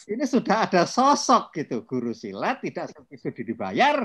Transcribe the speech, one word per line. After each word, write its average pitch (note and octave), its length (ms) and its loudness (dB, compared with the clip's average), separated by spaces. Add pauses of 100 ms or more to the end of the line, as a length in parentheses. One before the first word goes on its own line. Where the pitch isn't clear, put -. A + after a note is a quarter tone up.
Ini A#3 200 -4
sudah G#3+ 420 2
ada F3 160 4
sosok C4 720 2
gitu, C3+ 300 -6
guru A#2+ 260 -4
silat A2+ 480 -6
tidak E3 320 -8
studi - 540 -12
dibayar, A#2 600 0